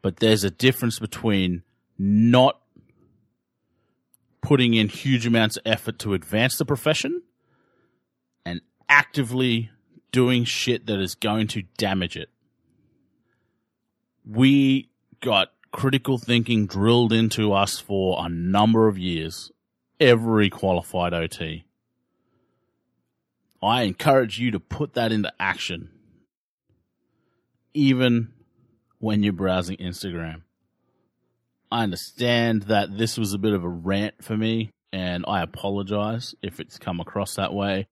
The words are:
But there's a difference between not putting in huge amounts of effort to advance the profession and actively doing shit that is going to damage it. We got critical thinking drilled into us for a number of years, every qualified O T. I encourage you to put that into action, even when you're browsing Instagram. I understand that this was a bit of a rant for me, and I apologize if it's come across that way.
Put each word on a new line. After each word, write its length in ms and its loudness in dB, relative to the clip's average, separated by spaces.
But 160 -4
there's 280 4
a 40 0
difference 480 0
between 640 -2
not 640 4
putting 360 2
in 120 4
huge 400 -2
amounts 300 2
of 80 -12
effort 340 -4
to 140 -4
advance 440 -2
the 60 -4
profession 580 -2
and 160 -8
actively 840 2
doing 320 2
shit 400 -4
that 160 -4
is 140 -6
going 320 -2
to 160 -8
damage 380 -2
it. 140 -12
We 640 4
got 320 0
critical 440 0
thinking 480 0
drilled 460 2
into 400 2
us 260 0
for 480 -2
a 40 -6
number 580 4
of 100 0
years, 540 -8
every 500 6
qualified 640 -2
O 140 -2
T. 380 -10
I 200 0
encourage 580 2
you 120 -2
to 100 -4
put 320 -8
that 180 -2
into 260 -2
action, 520 -6
even 580 2
when 220 0
you're 120 2
browsing 440 -2
Instagram. 680 -10
I 140 -2
understand 800 -2
that 340 0
this 200 -2
was 160 -2
a 40 -4
bit 140 0
of 140 0
a 40 -4
rant 540 -4
for 140 -6
me, 320 -2
and 340 -6
I 140 -2
apologize 1000 -6
if 200 -12
it's 180 -16
come 220 -8
across 340 -6
that 180 -4
way. 380 -2